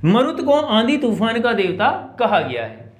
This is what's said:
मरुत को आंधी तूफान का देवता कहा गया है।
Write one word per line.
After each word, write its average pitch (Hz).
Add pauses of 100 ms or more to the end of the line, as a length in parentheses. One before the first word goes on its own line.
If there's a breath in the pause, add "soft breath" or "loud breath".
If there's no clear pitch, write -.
मरुत 254
को 277
आंधी 269
तूफान 226
का 233
देवता 196 (300)
कहा 214
गया 120
है। 110 (100)